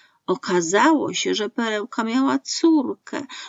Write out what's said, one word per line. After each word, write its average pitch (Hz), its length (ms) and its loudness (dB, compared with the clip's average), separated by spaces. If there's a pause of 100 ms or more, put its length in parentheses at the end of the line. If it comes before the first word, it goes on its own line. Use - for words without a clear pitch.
(260)
Okazało 185 880 2
się, 185 200 -2
że 208 160 -2
Perełka 226 540 -4
miała 262 340 0
córkę, 285 880 0 (220)